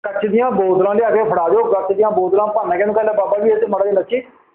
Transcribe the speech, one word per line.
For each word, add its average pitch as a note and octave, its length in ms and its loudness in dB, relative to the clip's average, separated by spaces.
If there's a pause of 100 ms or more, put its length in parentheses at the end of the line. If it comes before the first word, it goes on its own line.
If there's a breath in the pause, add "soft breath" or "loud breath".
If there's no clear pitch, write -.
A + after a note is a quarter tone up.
ਕੱਚ G3+ 240 -4
ਦੀਆਂ A#3 240 2
ਬੋਤਲਾਂ F#3+ 440 0
ਲਿਆ A3 160 2
ਕੇ A3 200 0
ਫੜਾ F3 180 0
ਦਿਓ, A3+ 240 2
ਕੱਚ F#3+ 240 -2
ਦੀਆਂ G#3+ 140 2
ਬੋਤਲਾਂ F#3 360 0
ਭੰਨ G#3 300 -2
ਕੇ G3 60 -2
ਉਹਨੂੰ G#3 120 -2
ਕਹਿੰਦਾ, G#3+ 180 0
"ਬਾਬਾ G3+ 260 0
ਜੀ, A3 120 2
ਇਹ G#3+ 60 2
'ਤੇ A3 100 -2
ਮਾੜਾ G3 180 -2
ਜਿਹਾ G3+ 100 0
ਨੱਚੀ A3 260 -2 (340)